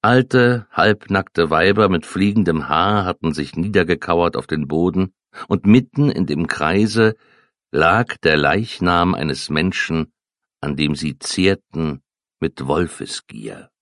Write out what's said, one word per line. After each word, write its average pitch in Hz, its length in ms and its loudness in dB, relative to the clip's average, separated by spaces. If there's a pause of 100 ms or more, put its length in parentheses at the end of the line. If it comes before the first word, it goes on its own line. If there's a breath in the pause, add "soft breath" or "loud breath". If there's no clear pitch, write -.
Alte, 123 680 2
halbnackte 95 800 0
Weiber 98 380 4
mit 87 160 -2
fliegendem 92 640 0
Haar 95 360 2
hatten 82 280 -2
sich 73 220 -8
niedergekauert 85 840 0
auf - 100 -8
den 76 200 -4
Boden, 87 460 0 (340 loud breath)
und 98 200 0
mitten 131 420 4
in 90 160 -2
dem 78 220 -4
Kreise 107 680 2 (560 soft breath)
lag 85 520 2
der 78 140 4
Leichnam 87 760 0
eines 71 360 -6
Menschen, 80 640 -2 (480)
an 71 160 -6
dem 76 180 -2
sie 71 240 -8
zehrten 82 840 -4 (380)
mit 71 260 -6
Wolfesgier. 57 1040 -8 (120)